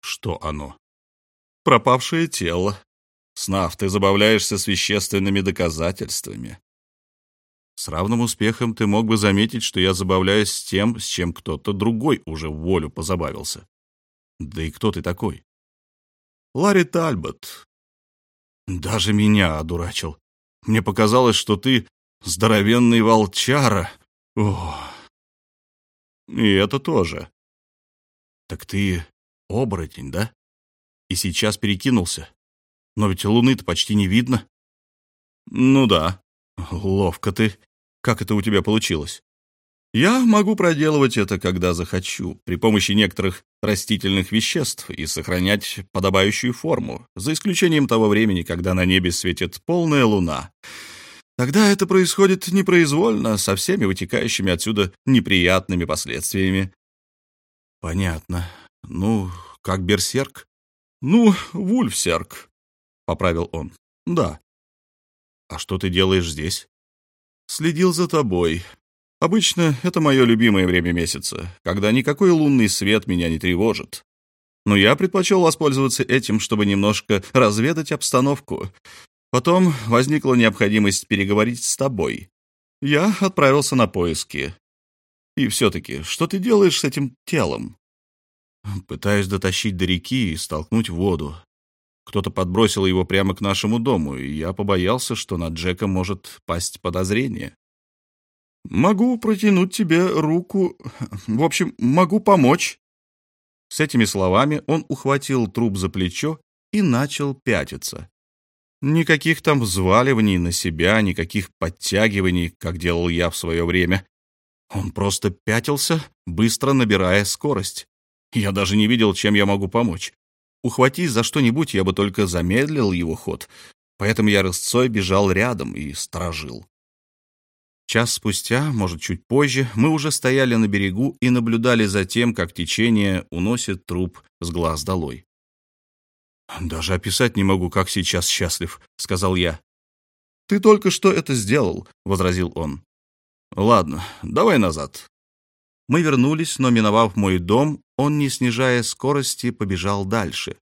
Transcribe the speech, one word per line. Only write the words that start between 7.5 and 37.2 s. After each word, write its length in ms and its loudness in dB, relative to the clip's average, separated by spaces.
«С 120 -12
равным 320 -2
успехом 540 -2
ты 120 -2
мог 200 2
бы 100 2
заметить, 460 2
что 180 -4
я 140 4
забавляюсь 580 2
с 100 -8
тем, 380 -2
с 60 -10
чем 260 -4
кто-то 400 -8
другой 540 0
уже 240 -8
в 60 -10
волю 340 -2
позабавился. 760 -6
Да 240 -10
и 80 -6
кто 220 -4
ты 80 -8
такой?» 420 -6
«Ларри 300 2
Тальбот». 840 -6
«Даже 480 -2
меня 440 4
одурачил. 600 -6
Мне 160 2
показалось, 540 4
что 200 0
ты 320 0
здоровенный 760 2
волчара. 920 2
О. 420 -2
И 240 2
это 260 2
тоже». 520 -2
«Так 180 -14
ты 400 -2
оборотень, 640 -6
да? 220 -4
И 60 -4
сейчас 440 -2
перекинулся. 680 -2
Но 120 0
ведь 160 -4
луны-то 400 2
почти 300 -2
не 120 2
видно». 400 0
«Ну 400 2
да. 360 2
Ловко 640 -2